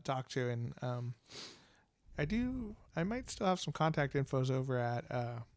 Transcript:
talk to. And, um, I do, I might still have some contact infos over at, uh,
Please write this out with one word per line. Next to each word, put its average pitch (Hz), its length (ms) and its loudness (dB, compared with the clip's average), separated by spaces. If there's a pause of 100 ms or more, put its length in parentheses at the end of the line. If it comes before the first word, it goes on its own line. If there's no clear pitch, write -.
talk 131 260 -2
to. 123 200 0
And, 120 320 -2
um, 123 320 -4 (1040)
I 147 80 0
do, 233 500 -2 (200)
I 165 80 0
might 233 260 -2
still - 180 -2
have 185 120 4
some 151 140 -2
contact 156 420 2
infos 135 340 4
over 131 300 2
at, 120 320 0
uh, 120 280 -2 (180)